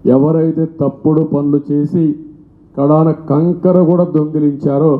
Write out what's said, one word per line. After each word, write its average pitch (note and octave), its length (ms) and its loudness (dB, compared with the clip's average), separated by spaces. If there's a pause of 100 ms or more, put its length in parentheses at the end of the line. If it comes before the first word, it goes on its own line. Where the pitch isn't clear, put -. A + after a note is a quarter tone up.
(140)
ఎవరైతే D#3+ 500 0 (160)
తప్పుడు D3+ 420 0 (100)
పనులు C#3+ 280 0 (100)
చేసి D3 340 -2 (720)
కడాన D3+ 340 2 (200)
కంకర F3 460 2 (140)
కూడా F3 160 2 (100)
దొంగిలించారో D3 840 0